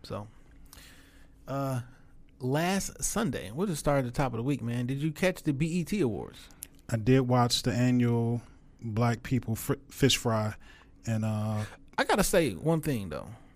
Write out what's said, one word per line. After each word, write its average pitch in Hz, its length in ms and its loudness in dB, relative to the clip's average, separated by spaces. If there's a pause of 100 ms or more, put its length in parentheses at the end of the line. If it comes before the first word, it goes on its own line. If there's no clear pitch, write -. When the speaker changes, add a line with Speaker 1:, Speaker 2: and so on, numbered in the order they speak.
Speaker 1:
So, 104 240 -10 (1200)
uh, 135 320 -4 (600)
last 165 640 -2
Sunday, 143 500 -2
we'll 175 120 -2
just 170 140 -2
start 143 200 2
at 131 60 0
the 120 60 -4
top 139 220 0
of - 40 -4
the 117 60 -4
week, 139 180 -2
man. 120 240 -2
Did 135 160 -2
you 160 100 0
catch 185 320 0
the 160 100 0
B 143 120 0
E 170 180 0
T 208 180 -2
Awards? 101 360 -2 (540)
Speaker 2:
I 120 60 0
did 127 240 6
watch 123 420 4
the 123 100 2
annual 120 680 2 (360)
Black 117 440 0
People 117 320 0
Fr-, - 180 -4 (160)
Fish - 280 4
Fry, 110 360 0 (540)
and, 110 180 0
uh, 107 360 -2 (360)
Speaker 1:
I 262 60 0
gotta 262 200 2
say 165 280 4
one 156 300 0
thing 110 280 -2
though. 64 200 -8 (260)